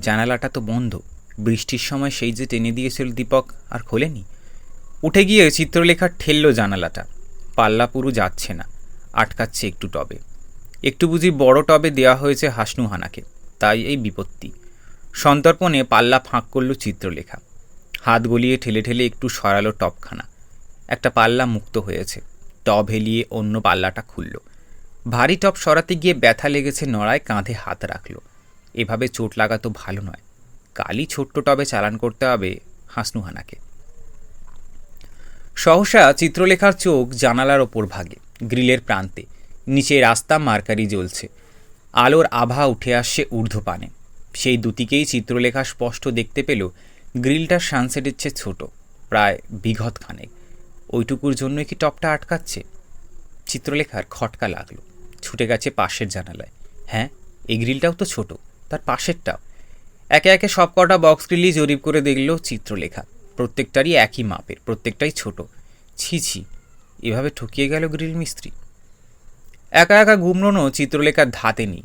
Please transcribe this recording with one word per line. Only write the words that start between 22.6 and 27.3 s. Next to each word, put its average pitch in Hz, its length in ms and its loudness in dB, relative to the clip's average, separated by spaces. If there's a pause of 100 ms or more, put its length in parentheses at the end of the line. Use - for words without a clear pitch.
টব 104 260 4
হেলিয়ে 110 400 0
অন্য 107 300 -2
পাল্লাটা 92 420 2
খুলল। - 340 -12 (720)
ভারী 127 260 2
টব 196 200 2
সরাতে 160 380 2
গিয়ে 170 200 2
ব্যথা 123 340 4
লেগেছে 143 380 -2
নড়ায়, 113 320 0
কাঁধে 107 340 -4